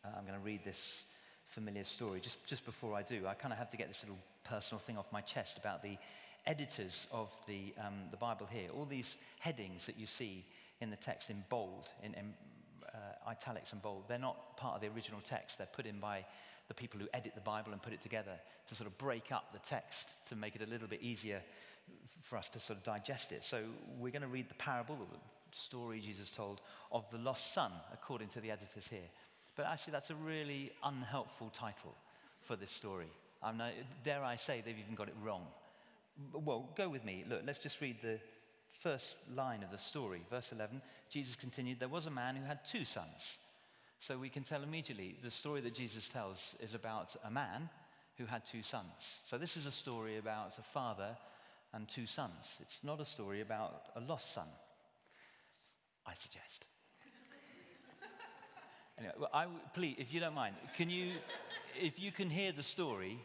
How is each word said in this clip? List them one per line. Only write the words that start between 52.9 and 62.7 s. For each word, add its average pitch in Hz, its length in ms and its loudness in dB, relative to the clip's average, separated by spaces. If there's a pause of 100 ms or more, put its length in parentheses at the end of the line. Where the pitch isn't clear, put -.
a 143 40 0
story 101 360 0
about 107 540 2
a 117 60 0
lost 135 340 0
son, 80 120 0 (1600)
I - 80 -6
suggest. - 560 -10
<laughs> - 60 -20 (2250)
Anyway, 107 200 -2
well, 147 120 4
I 151 120 10
w-, 170 180 0 (140)
please, 170 240 4
if 123 120 0
you 165 80 4
don't 165 140 4
mind, 113 220 4 (200)
can 170 140 8
you, 180 240 4 (640)
if 160 200 6
you 196 120 2
can 180 200 6
hear 190 200 8
the 143 120 0
story 117 600 4